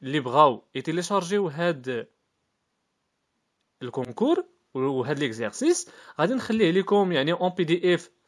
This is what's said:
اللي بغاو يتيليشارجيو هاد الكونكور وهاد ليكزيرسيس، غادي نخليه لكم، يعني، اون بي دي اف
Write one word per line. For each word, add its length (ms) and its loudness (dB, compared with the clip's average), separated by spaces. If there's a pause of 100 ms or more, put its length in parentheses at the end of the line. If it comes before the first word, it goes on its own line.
اللي 180 -4
بغاو 440 4 (100)
يتيليشارجيو 760 -2
هاد 600 -4 (1700)
الكونكور 640 -2 (300)
وهاد 440 -2
ليكزيرسيس، 720 -2 (300)
غادي 140 2
نخليه 360 0
لكم، 420 2
يعني، 200 2
اون 180 0
بي 140 -2
دي 300 2
اف 160 -4 (180)